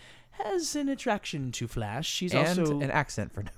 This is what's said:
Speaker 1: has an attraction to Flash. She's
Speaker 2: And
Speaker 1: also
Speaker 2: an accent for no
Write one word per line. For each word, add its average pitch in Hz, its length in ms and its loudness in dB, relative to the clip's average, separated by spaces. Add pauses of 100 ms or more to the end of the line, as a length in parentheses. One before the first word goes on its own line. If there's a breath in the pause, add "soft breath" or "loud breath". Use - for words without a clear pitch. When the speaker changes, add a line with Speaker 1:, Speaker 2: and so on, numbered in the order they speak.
(300 soft breath)
Speaker 1:
has 359 460 -2
an 285 120 0
attraction 196 640 -2
to 120 140 -4
Flash. 113 420 -2
She's 117 260 -2
Speaker 2:
And 143 120 6
Speaker 1:
also 160 340 4
Speaker 2:
an 139 100 0
accent - 420 0
for 101 100 -6
no - 160 -6